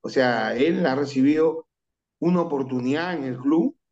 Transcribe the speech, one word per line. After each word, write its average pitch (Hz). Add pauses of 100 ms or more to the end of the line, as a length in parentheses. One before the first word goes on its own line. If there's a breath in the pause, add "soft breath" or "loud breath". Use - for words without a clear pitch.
O -
sea, 117
él 170
ha 131
recibido 147 (520)
una 175
oportunidad 135
en 143
el 127
club, 160 (160)